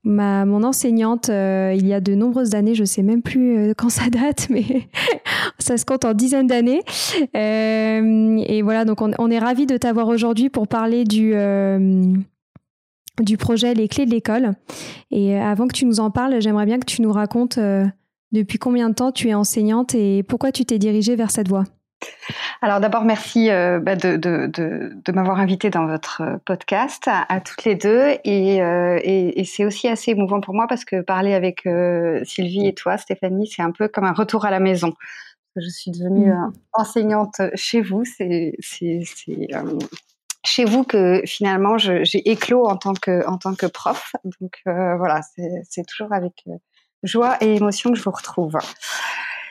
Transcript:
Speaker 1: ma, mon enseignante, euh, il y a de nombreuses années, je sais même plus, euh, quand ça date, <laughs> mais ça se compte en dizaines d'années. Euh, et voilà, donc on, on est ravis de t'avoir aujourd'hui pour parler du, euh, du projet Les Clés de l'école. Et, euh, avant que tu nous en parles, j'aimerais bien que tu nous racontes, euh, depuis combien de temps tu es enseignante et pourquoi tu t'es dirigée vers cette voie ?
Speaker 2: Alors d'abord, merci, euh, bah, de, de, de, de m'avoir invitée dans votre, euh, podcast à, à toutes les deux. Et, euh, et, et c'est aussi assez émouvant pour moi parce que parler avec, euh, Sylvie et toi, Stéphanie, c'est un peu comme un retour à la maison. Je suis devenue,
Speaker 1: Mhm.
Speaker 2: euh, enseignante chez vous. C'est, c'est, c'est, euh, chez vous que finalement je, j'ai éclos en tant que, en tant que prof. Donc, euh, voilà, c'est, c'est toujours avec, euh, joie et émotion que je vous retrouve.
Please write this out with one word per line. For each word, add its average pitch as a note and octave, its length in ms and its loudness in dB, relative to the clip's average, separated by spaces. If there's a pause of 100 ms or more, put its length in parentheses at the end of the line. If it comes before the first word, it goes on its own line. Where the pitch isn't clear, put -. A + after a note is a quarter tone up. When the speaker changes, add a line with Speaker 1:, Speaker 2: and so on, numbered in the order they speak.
Speaker 1:
ma, G3+ 400 2
mon G3+ 180 2
enseignante, A#3 680 0
euh, F#3+ 460 0
il F#3+ 120 2
y G3+ 40 2
a G3+ 80 0
de G3 140 0
nombreuses A#3 400 2
années, G#3+ 220 2
je G#3+ 80 2
sais G3 180 0
même A3+ 200 2
plus, B3 360 2
euh, G#3+ 180 2
quand A#3+ 120 0
ça A#3+ 220 0
date, C4+ 360 0
<laughs> - 40 -8
mais B3 380 0 (720)
ça B3 180 -2
se A3+ 80 -2
compte C4 200 -2
en A3+ 100 2
dizaines C4 320 2
d'années. B3 360 2 (540)
Euh, A3 1000 2 (100)
et G#3+ 160 0
voilà, A3 220 2
donc A3 180 0
on, G#3+ 160 2
on A#3 120 2
est A#3 100 2
ravis B3+ 260 0
de C4 100 2
t'avoir A#3 300 0
aujourd'hui A#3 440 2
pour G#3+ 180 -2
parler A#3 340 0
du, A3 320 2
euh, G3 720 4 (1120)
du G#3+ 180 2
projet A#3+ 360 2
Les A3 140 2
Clés C#4 180 0
de A3+ 60 2
l'école. A3+ 400 0 (580)
Et, G3+ 260 2
euh, G3 60 0
avant G#3 240 0
que B3 80 -2
tu C4+ 100 0
nous A3+ 140 4
en A3 140 2
parles, B3+ 280 0
j'aimerais G#3 260 2
bien A#3 120 2
que B3+ 80 -4
tu - 160 -2
nous G#3+ 100 4
racontes, A3+ 460 0
euh, G3 260 2 (480)
depuis G#3+ 260 0
combien B3 300 2
de A3 60 0
temps B3+ 180 0
tu B3 160 -2
es G#3+ 60 2
enseignante A3 600 2
et G3+ 300 2
pourquoi C4+ 260 -2
tu C4 140 -2
t'es A3+ 160 0
dirigée G#3+ 340 2
vers A3 160 0
cette G#3 160 -2
voie ? G3 160 2 (1000)
Speaker 2:
Alors G3+ 180 2
d'abord, G#3+ 240 2
merci, A3 440 2
euh, F3+ 300 2
bah, F#3+ 160 0
de, F3 220 0
de, D#3 360 -2
de, D#3 380 -6 (140)
de F3+ 80 -2
m'avoir F#3 260 2
invitée F#3+ 320 0
dans E3 160 0
votre, D#3 360 -6
euh, E3 220 -4
podcast G3+ 640 -4
à, F#3+ 260 0
à F#3 80 0
toutes - 240 -16
les G#3 120 2
deux. A#3 320 4 (160)
Et, G3 360 2
euh, F3 440 2
et, F#3 360 2
et F#3+ 40 0
c'est G3+ 200 -4
aussi G#3 220 -2
assez A#3 240 0
émouvant G3+ 300 2
pour G3 120 -10
moi A3 160 0
parce A#3+ 160 -4
que F#3 160 -4
parler F#3+ 320 0
avec, F3+ 340 -2
euh, F3 580 0
Sylvie F#3+ 420 -2
et F#3+ 80 0
toi, F#3+ 240 -2
Stéphanie, F#3+ 480 -4
c'est F#3+ 160 -8
un E3+ 80 -2
peu G#3+ 160 -2
comme G#3+ 180 -2
un F#3 80 0
retour G#3 320 0
à G#3 60 0
la F#3+ 80 0
maison. F3+ 360 2 (600)
Je F3 140 -8
suis F3+ 240 -12
devenue, F#3 400 2
Speaker 1:
Mhm. - 0 -
Speaker 2:
euh, F3 180 -2 (220)
enseignante G#3+ 680 0 (140)
chez A#3 280 0
vous. F#3+ 220 -2
C'est, F3 540 -4
c'est, E3+ 460 -6
c'est, D#3 500 -10
euh, D3+ 240 -6 (680)
chez - 200 0
vous A#3 180 4
que F#3 420 4
finalement G3+ 540 0
je, F#3 240 2
j'ai G3 260 0
éclos A#3+ 380 2
en F#3+ 100 2
tant G3 180 -4
que, F3+ 340 0
en F#3 100 -4
tant F#3+ 160 -6
que F#3 120 -4
prof. - 500 -4 (240)
Donc, F#3 160 -12 (100)
euh, F3+ 300 -2
voilà, D#3+ 240 0 (160)
c'est, F3 340 -8
c'est F3 160 -8
toujours G#3+ 260 -8
avec, F3+ 200 -2 (160)
euh, F3 40 -12 (540)
joie A#3 360 0
et G#3+ 140 4
émotion G#3 360 0
que A#3+ 60 0
je - 40 -10
vous G3 100 -2
retrouve. D#3+ 440 -6 (960)